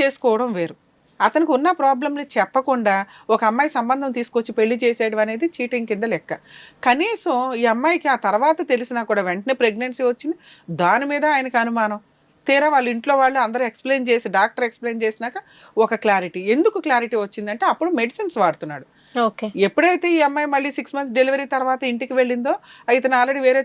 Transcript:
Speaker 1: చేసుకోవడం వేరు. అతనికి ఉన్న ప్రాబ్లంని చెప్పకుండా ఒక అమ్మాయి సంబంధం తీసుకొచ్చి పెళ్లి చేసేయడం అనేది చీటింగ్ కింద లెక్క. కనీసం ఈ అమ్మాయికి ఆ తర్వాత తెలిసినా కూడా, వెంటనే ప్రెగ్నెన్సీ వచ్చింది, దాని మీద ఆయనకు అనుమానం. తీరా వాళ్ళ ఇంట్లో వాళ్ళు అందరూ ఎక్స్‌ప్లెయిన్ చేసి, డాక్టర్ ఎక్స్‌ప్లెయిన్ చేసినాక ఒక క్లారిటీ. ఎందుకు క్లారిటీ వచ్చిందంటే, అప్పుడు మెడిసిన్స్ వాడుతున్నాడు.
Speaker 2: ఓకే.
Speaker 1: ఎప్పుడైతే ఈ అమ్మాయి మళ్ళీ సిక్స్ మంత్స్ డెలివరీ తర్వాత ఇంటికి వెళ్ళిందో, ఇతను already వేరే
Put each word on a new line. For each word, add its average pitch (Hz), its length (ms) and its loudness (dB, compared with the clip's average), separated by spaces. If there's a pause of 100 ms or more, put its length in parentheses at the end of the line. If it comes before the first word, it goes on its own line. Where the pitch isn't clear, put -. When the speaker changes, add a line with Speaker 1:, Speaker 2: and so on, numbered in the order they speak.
Speaker 1:
చేసుకోవడం 247 520 0
వేరు. 165 220 -4 (460)
అతనికి 311 300 2
ఉన్న 285 200 2
ప్రాబ్లంని 285 520 0
చెప్పకుండా 226 840 0 (240)
ఒక 220 140 2
అమ్మాయి 247 260 2
సంబంధం 262 420 -2
తీసుకొచ్చి 233 420 -4
పెళ్లి 226 300 0
చేసేయడం 226 360 0
అనేది 220 260 -2
చీటింగ్ 240 420 -4
కింద 208 160 -4
లెక్క. 202 300 -4 (500)
కనీసం 262 720 0
ఈ 233 120 -2
అమ్మాయికి 294 420 0
ఆ 262 80 2
తర్వాత 247 460 0
తెలిసినా 247 420 -2
కూడా, 202 180 0
వెంటనే 196 320 -4
ప్రెగ్నెన్సీ 247 500 -2
వచ్చింది, 269 320 -2 (360)
దాని 180 340 2
మీద 285 200 -2
ఆయనకు 262 320 0
అనుమానం. 226 420 -2 (480)
తీరా 277 220 4
వాళ్ళ 254 200 2
ఇంట్లో 247 280 0
వాళ్ళు 262 220 2
అందరూ 240 260 2
ఎక్స్‌ప్లెయిన్ 254 440 -2
చేసి, 233 200 2
డాక్టర్ 214 360 2
ఎక్స్‌ప్లెయిన్ 233 380 -6
చేసినాక 220 300 -4 (440)
ఒక 220 180 2
క్లారిటీ. 185 440 0
ఎందుకు 294 400 0
క్లారిటీ 240 380 0
వచ్చిందంటే, 208 480 -6
అప్పుడు 320 240 0
మెడిసిన్స్ 294 480 -4
వాడుతున్నాడు. 151 480 -2 (360)
Speaker 2:
ఓకే. 214 340 -2
Speaker 1:
ఎప్పుడైతే 330 560 2
ఈ 330 100 2
అమ్మాయి 294 260 0
మళ్ళీ 285 240 -2
సిక్స్ - 240 -10
మంత్స్ 277 180 -6
డెలివరీ 269 320 2
తర్వాత 262 380 -2
ఇంటికి 254 300 -4
వెళ్ళిందో, 247 420 0 (380)
ఇతను 262 220 2
already 269 260 2
వేరే 262 240 4